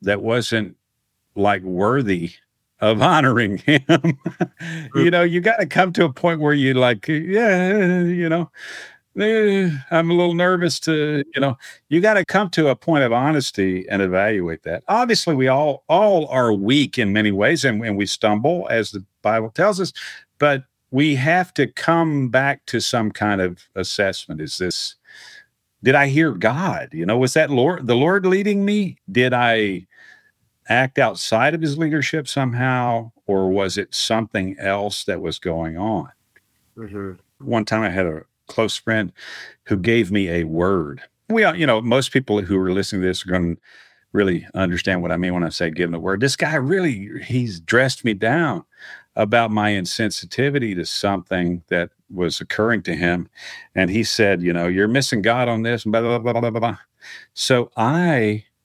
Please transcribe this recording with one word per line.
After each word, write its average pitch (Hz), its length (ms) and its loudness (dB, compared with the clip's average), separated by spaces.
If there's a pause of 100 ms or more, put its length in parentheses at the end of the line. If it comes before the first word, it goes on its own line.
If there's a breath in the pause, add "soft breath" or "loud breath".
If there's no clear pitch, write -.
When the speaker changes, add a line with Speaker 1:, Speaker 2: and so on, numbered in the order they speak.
Speaker 1:
that 98 200 0
wasn't, 110 540 -2 (580)
like, 101 280 2
worthy 92 680 0 (480)
of 107 220 4
<laughs> - 0 -
honoring 127 560 4
him, 143 300 2
<laughs> 165 1080 -2
you 165 160 4
know, 175 120 4
you 175 180 2
gotta 214 260 2
come 180 280 2
to 185 100 4
a 143 80 0
point 170 280 0
where 147 140 4
you, 135 200 2
like, 123 340 2
"Yeah, 185 920 2
you 175 260 0
know, 165 220 -2 (680 loud breath)
eh, 208 520 2 (200)
I'm 165 200 2
a 175 40 2
little 175 200 2
nervous 175 460 0
to," 151 440 0 (100)
you 135 60 -2
know, 135 160 0 (320 loud breath)
you 160 120 2
gotta 202 240 4
come 190 260 0
to 160 180 2
a 123 80 2
point 151 280 2
of 117 80 2
honesty 117 760 0
and 98 140 0
evaluate 92 600 0
that. 82 240 -6
Obviously, 214 460 2
we 131 140 2
all, 139 400 0
all 180 400 4
are 127 240 2
weak 117 460 0
in 104 140 0
many 107 200 2
ways, 127 320 2
and, 117 200 0
and 107 120 -4
we 101 100 -2
stumble, 117 640 0
as 113 200 0
the 98 140 -12 (180)
Bible 113 280 0
tells 190 300 2
us, 180 120 -6 (460 loud breath)
but 139 260 2 (260)
we 147 260 2
have 165 380 0
to 143 120 2
come 156 640 0
back 135 380 0
to 117 140 -4
some 113 300 -2
kind 101 300 -2
of 90 340 -4
assessment. 92 640 -4
Is 78 180 -10
this, - 360 -6 (880 loud breath)
did 131 120 4
I 139 140 4
hear 147 240 2
God? 110 600 -2
You 82 120 -6
know, 107 140 2
was 127 160 2
that 156 160 2
Lord, 143 360 0
the 117 100 4
Lord 180 280 2
leading 196 400 2
me? 202 320 0 (140)
Did 123 240 2
I 110 520 0 (840 soft breath)
act 127 300 2
outside 120 560 2
of 165 60 -2
his 151 180 -2
leadership 156 500 -2
somehow, 123 800 -2 (160)
or 95 240 2
was 95 280 0
it 95 160 -6
something 104 640 -2
else 101 460 -4
that 87 160 -4
was 82 180 -6
going 82 380 -4
on? 90 340 -4 (640)
Speaker 2:
Mm-hmm. 101 360 -10 (320)
Speaker 1:
One 113 200 0
time 110 180 -2
I 101 80 -2
had 92 160 0
a 78 160 -6 (240)
close 110 300 -2
friend 110 360 -4 (520 loud breath)
who 104 120 -2
gave 107 340 2
me 98 200 0
a 85 140 0
word. 82 580 -2 (260)
We 226 160 4
all, 170 100 2
you 165 120 -2
know, 113 160 4
most 123 300 2
people 107 280 2
who 98 180 0
are 92 140 0
listening 95 300 -2
to 92 60 2
this 92 180 -4
are 92 40 -6
gonna 87 260 0 (560 soft breath)
really 95 420 0
understand 90 480 -2
what 87 100 -4
I 85 60 -2
mean 90 160 -2
when 90 100 0
I 80 60 -4
say 85 200 -4
give 85 200 -2
them 85 40 -6
a 82 60 -6
word. 95 200 -2
This 139 160 0
guy 156 180 -2
really, 139 680 -2
he's 117 380 -4
dressed 123 440 0
me 113 100 0
down 113 500 -2 (520 loud breath)
about 113 340 2
my 104 220 0
insensitivity 113 1040 -4
to 85 100 -6
something 90 840 -2
that 87 220 -2 (180)
was 90 320 -4
occurring 107 420 -2
to 90 120 -6
him. 87 340 -2 (460 loud breath)
And 92 160 0
he 110 140 0
said, 101 380 2
you 87 100 0
know, 85 160 -2
"You're 98 200 2
missing 127 340 0
God 120 260 2
on 113 140 -2
this," 117 220 -2
and 107 80 -2
blah, 113 80 2
blah, 117 180 0
blah, 117 220 -2
blah, 117 100 0
blah, 110 100 -4
blah. 120 180 -4 (560 loud breath)
So 123 420 0
I 120 680 2 (200)